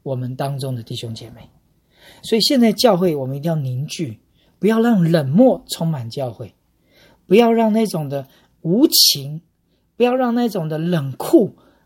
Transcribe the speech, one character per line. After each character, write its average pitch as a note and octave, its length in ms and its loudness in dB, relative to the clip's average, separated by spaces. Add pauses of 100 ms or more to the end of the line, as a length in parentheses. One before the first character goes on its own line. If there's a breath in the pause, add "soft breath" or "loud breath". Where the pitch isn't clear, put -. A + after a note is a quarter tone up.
我 C3+ 120 -6
们 B2+ 180 -6
当 C#3 240 -6
中 C3 160 -6
的 A2+ 80 -8
弟 A#2+ 140 -12
兄 A2+ 180 -10
姐 A#2 180 -16
妹。 - 180 -20 (760 soft breath)
所 A3+ 140 0
以 G3+ 40 2
现 B3+ 200 2
在 A3 100 6
教 G#3+ 240 4
会 F3 180 0
我 C3+ 120 -4
们 C3+ 100 -6
一 C#3+ 60 -10
定 E3+ 80 -2
要 D#3+ 80 0
凝 C3 280 -4
聚， C#3+ 340 -10 (400)
不 F#3 80 0
要 A3 120 2
让 A3+ 320 4
冷 D3+ 160 2
漠 G3 400 4
充 - 180 -8
满 C3 240 -6
教 B2+ 220 -8
会， G#2 240 -16 (680 soft breath)
不 F3+ 100 2
要 A#3 160 6
让 A3+ 220 2
那 A3+ 120 2
种 D#3 220 -6
的 C3+ 220 -8 (320 soft breath)
无 G#3+ 260 2
情， D3 540 0 (560)
不 A#3 60 2
要 B3 120 2
让 B3 180 0
那 A#3+ 140 0
种 F3+ 220 -4
的 D#3 80 -4
冷 D#3+ 400 -2
酷 - 400 2 (280 soft breath)